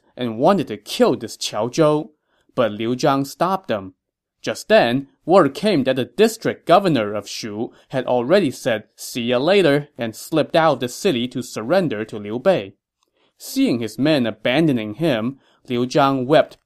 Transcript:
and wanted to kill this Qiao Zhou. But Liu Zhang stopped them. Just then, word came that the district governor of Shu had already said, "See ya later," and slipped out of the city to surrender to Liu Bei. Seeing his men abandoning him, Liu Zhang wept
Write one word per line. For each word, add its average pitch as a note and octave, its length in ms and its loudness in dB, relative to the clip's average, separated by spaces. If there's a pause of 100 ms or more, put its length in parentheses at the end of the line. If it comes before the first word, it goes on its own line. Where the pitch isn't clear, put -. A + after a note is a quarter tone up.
(160)
and A#2 220 -6
wanted D#3+ 300 2
to G#2 100 -8
kill G3+ 380 0
this G#2+ 200 -10
Qiao A2 320 -4
Zhou. D3+ 440 0 (420)
But A2 200 0
Liu A2+ 220 -4
Zhang C#3 300 0
stopped F#3 420 -4
them. G2 280 -6 (480)
Just - 240 -6
then, C#3 400 4 (180)
word D#3 300 4
came F3+ 300 0
that C3 100 0
the B2 100 -2
district - 600 -2
governor D#3 480 4
of G#2 120 -8
Shu A2 440 -8 (160)
had C3 180 -4
already C3+ 460 0
said, A2+ 440 -4
"See - 280 -8
ya B2 160 0
later," D3 580 2
and A2+ 180 -6
slipped D3+ 400 -2
out D#3+ 180 4
of C3+ 80 -4
the - 60 -4
city B2 420 -2
to B2 120 -8
surrender A#2+ 640 -2
to A2 140 -12
Liu G#2 180 -8
Bei. B2+ 380 0 (680)
Seeing A#3 360 0
his A2 180 -8
men C3+ 300 0
abandoning B2 640 0
him, C3 460 -2 (280)
Liu B2 200 -2
Zhang C3+ 400 0
wept - 380 2